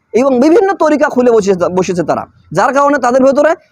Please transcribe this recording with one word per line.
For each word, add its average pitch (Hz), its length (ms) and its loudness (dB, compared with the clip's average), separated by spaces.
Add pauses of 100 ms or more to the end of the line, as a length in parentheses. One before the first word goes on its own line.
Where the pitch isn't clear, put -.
(140)
এবং 254 260 0
বিভিন্ন 381 340 2
তরিকা 302 360 0
খুলে 247 220 0
বসে-, 190 380 0
বসেছে 180 340 -4
তারা, 127 220 -4 (260)
যার 214 220 -2
কারণে 285 240 0
তাদের 254 260 0
ভেতরে 294 320 2 (160)